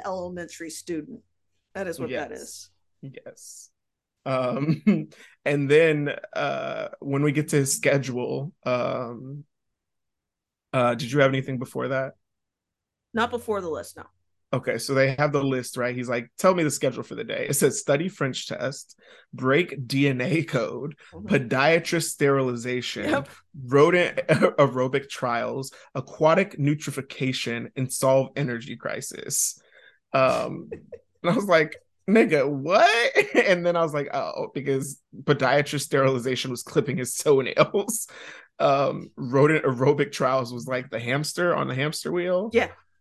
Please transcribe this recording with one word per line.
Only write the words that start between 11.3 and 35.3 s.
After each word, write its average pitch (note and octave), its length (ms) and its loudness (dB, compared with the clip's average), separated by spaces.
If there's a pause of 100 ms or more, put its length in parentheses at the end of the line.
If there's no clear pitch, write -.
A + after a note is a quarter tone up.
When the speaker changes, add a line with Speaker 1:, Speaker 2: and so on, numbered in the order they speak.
Speaker 2:
anything C3+ 260 -4
before B2+ 300 -6
that? C3+ 240 -4 (1040)
Speaker 1:
Not A#3 160 0
before A3+ 300 -4
the F3 80 -6
list, - 280 -8
no. D3 80 -18 (500)
Speaker 2:
Okay, B2+ 220 -2
so B2+ 160 -6
they C3+ 260 4
have D3 140 2
the C#3+ 100 2
list, C3 360 -2
right? B2 180 -2
He's B2 140 -6
like, A#2+ 280 -4
"Tell F#3+ 160 4
me F3 80 0
the D3 80 2
schedule B2 320 -2
for A#2 120 -12
the A#2 100 -8
day." A#2 240 -4
It C#3+ 60 0
says, C#3 260 2
"Study D3+ 300 0
French - 380 -6
test, - 500 -8 (340)
break C#3 540 0
D C#3 220 2
N B2+ 120 0
A D3+ 240 0
code, C3 500 -4 (160)
Speaker 1:
Mm-hmm. F3+ 240 -4
Speaker 2:
podiatrist D3+ 760 2
sterilization, B2 1000 -2
Speaker 1:
Yep. - 200 -2 (360)
Speaker 2:
rodent D3+ 540 4
<laughs> - 100 -2
aerobic C#3 800 2
trials, A#2+ 640 -4 (220)
aquatic D3+ 640 2
nutrification, C3 1160 -4
and B2+ 140 -2
solve C3+ 460 2
energy B2 400 -6
crisis." - 840 -6 (540)
Um, A#2+ 580 0
Speaker 1:
<laughs> - 520 -18
Speaker 2:
and F3 80 0
I - 40 2
was G3+ 120 -2
like, D#3+ 300 4 (320)
"Nigga, D#3+ 380 4
what?" G#3+ 720 2 (180)
<laughs> - 0 -
And F#3 300 4
then F3 100 4
I E3+ 80 2
was D3+ 120 0
like, C#3+ 200 -4
"Oh, G#2+ 380 -4
because C3+ 480 -4 (240)
podiatrist C#3+ 560 2